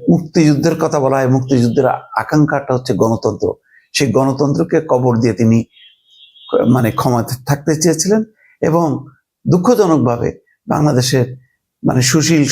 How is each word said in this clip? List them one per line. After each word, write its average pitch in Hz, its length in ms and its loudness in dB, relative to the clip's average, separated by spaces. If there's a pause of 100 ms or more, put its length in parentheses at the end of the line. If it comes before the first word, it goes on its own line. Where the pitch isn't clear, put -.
মুক্তিযুদ্ধের 160 680 2
কথা 160 200 -2
বলা 135 180 0
হয়, 131 180 0
মুক্তিযুদ্ধের 127 520 0 (320)
আকাঙ্ক্ষাটা 147 540 0
হচ্ছে 127 200 -2
গণতন্ত্র। 107 540 -2 (460)
সেই 139 180 -2
গণতন্ত্রকে 135 640 0 (120)
কবর 127 300 0
দিয়ে 117 200 0
তিনি, 113 180 4 (1120)
মানে, 123 240 2
ক্ষমতায় - 540 -2
থাকতে 143 260 -4 (100)
চেয়েছিলেন 175 400 0 (400)
এবং 170 240 0 (600)
দুঃখজনকভাবে 156 840 2 (380)
বাংলাদেশের, 139 580 0 (580)
মানে, 127 180 2
সুশীল 151 500 2